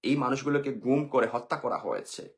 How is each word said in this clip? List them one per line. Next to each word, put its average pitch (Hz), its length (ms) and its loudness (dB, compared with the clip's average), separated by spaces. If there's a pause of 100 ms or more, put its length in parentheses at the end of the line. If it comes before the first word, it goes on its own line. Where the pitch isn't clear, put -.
এই 135 120 4
মানুষগুলোকে 139 580 0
গুম 131 280 2 (120)
করে 120 200 4
হত্যা 120 240 -2
করা - 200 -2
হয়েছে - 460 -6 (140)